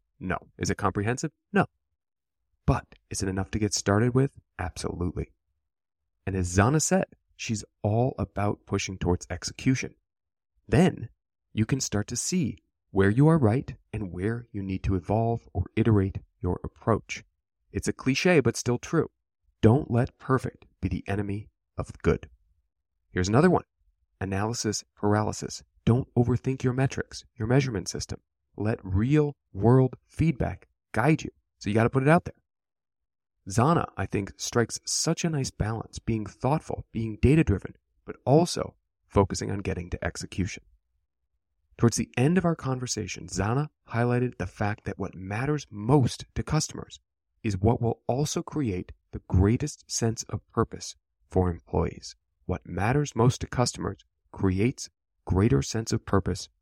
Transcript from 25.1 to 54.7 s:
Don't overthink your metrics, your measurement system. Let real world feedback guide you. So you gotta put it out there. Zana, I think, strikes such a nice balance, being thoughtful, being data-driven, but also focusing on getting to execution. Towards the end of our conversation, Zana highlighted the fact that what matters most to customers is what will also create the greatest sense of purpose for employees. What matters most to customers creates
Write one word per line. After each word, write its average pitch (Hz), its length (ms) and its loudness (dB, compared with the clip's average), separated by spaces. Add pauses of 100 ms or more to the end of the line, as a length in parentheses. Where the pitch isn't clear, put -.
Don't - 300 2
overthink 123 460 0
your 127 120 0
metrics, - 500 -4 (140)
your 110 100 -6
measurement 123 400 2
system. - 320 -10 (380)
Let 107 260 -2
real 135 540 0 (160)
world 123 420 4 (120)
feedback 113 600 -2 (240)
guide 139 320 2
you. - 60 -8 (300)
So - 100 -6
you 104 40 -2
gotta 113 160 4
put 131 140 0
it 143 60 4
out 170 160 4
there. - 80 -14 (1120)
Zana, 120 400 2 (100)
I 98 80 -4
think, 101 320 -4
strikes - 480 -2
such - 400 -2
a 170 40 0
nice 139 200 -4
balance, - 480 -6
being 110 300 -4
thoughtful, - 640 -2
being 110 280 -6
data-driven, 127 540 4 (320)
but - 180 -12
also - 520 2 (320)
focusing 101 420 0
on 101 100 -4
getting 87 300 -6
to - 140 -8
execution. - 580 -6 (1120)
Towards 117 220 2
the 113 180 -4
end 151 220 4
of 180 80 0
our 165 100 0
conversation, 123 720 -8
Zana 107 440 -2 (200)
highlighted 123 480 0
the 90 80 -4
fact 104 400 -4
that 98 140 -8
what 95 160 -8
matters 113 560 -6
most 120 540 0 (100)
to 120 80 -4
customers - 560 -4 (420)
is 101 160 -4
what 113 240 2
will 117 240 -2
also 151 380 -2
create 104 480 -6 (220)
the - 140 -10
greatest 107 600 2
sense - 400 -2
of - 220 -8
purpose - 440 -4 (360)
for 90 180 2
employees. - 640 -4 (300)
What - 220 -6
matters 113 480 -2
most 113 260 4
to - 60 -6
customers - 560 -4 (280)
creates 98 580 -2 (360)